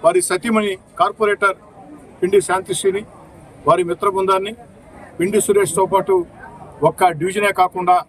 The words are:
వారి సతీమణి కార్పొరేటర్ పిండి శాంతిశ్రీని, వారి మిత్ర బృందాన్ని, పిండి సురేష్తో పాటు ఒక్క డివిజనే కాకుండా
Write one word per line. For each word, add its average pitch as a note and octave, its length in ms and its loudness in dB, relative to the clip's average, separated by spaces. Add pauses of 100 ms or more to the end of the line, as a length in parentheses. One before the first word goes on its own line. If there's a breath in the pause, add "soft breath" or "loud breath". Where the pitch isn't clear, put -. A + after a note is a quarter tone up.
వారి F3 240 6
సతీమణి G#3 440 -2 (260)
కార్పొరేటర్ G3+ 580 0 (640)
పిండి F#3+ 180 2
శాంతిశ్రీని, F#3+ 600 -4 (640)
వారి F3 240 4
మిత్ర F3+ 180 -2
బృందాన్ని, F#3+ 460 -2 (680)
పిండి G3 200 0
సురేష్తో F#3+ 520 0
పాటు F#3+ 340 0 (560)
ఒక్క F#3 260 2 (120)
డివిజనే F#3+ 320 -2
కాకుండా F3+ 440 0 (120)